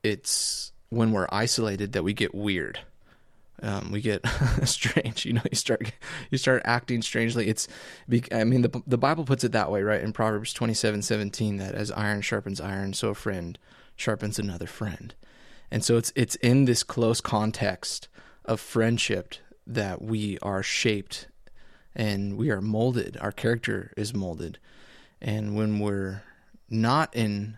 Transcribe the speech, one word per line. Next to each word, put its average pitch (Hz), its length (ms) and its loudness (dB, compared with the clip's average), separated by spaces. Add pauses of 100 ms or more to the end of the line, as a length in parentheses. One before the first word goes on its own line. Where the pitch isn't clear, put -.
it's - 680 -2 (180)
when 113 220 4
we're 95 180 2
isolated 104 600 0
that 92 120 0
we 98 80 2
get 104 220 0
weird. 92 440 -2 (840)
Um, 101 280 -4
we 104 120 -4
get 104 220 0 (200)
<laughs> - 200 2
strange, - 600 0
you - 80 -2
know, 117 80 2 (100)
you - 60 -4
start, - 340 -2 (400)
you 139 60 0
start 131 300 4
acting 120 340 0
strangely. 113 480 0
It's, - 180 0 (420)
be-, 120 220 4
I 113 140 2
mean, 123 180 6
the, 120 240 0
the 127 120 4
Bible 147 260 2
puts 131 200 2
it 120 80 2
that 107 180 2
way, 98 120 2
right? 104 200 2
In 107 100 -2
Proverbs 110 400 0
twenty-seven 110 500 0
seventeen, 104 540 0
that 95 180 -6
as 101 160 -4
iron 104 300 0
sharpens 101 400 -4
iron, 98 320 -4
so 110 160 -2
a 101 60 -2
friend 90 440 -6 (380)
sharpens 107 420 -2
another 98 280 -4
friend. - 480 -8 (560)
And 120 120 0
so 120 140 4
it's, 113 180 2
it's 123 220 2
in 131 300 6
this 120 160 4
close 113 400 0
context - 840 -2 (360)
of 113 160 0
friendship - 720 2 (320)
that 104 360 -4
we 107 400 -2
are 98 200 -2
shaped - 640 0 (680)
and 101 420 0
we 120 140 2
are 101 100 2
molded. 110 600 0
Our 101 100 -2
character 113 640 -2
is 107 180 -4
molded. 85 440 -6 (640)
And 107 340 -2
when 107 240 2
we're 98 420 -2 (460)
not 117 480 2
in 107 420 -2